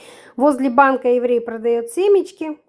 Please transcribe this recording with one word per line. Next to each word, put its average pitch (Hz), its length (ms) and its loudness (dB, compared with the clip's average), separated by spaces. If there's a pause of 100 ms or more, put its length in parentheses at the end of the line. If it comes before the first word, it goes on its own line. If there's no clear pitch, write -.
(360)
Возле 262 320 0
банка 262 400 2
еврей 247 320 0
продает 233 500 -4
семечки, 359 680 -2 (100)